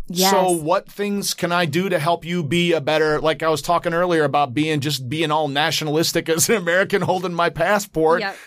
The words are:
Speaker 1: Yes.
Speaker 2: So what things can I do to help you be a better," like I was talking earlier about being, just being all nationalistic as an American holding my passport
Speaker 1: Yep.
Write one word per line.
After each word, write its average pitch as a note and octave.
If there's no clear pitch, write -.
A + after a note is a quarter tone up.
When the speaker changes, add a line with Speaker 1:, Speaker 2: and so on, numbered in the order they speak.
Speaker 1:
Yes. F#3
Speaker 2:
So F#3
what E3+
things G3+
can F3
I F3
do E3+
to F3
help E3+
you F3
be E3+
a D#3+
better," D3+
like D3+
I D#3+
was D3+
talking E3+
earlier E3+
about C#3+
being, D3+
just C3
being D#3
all D3+
nationalistic D#3
as D#3+
an A#3
American F#3+
holding F3+
my E3+
passport E3
Speaker 1:
Yep. G3+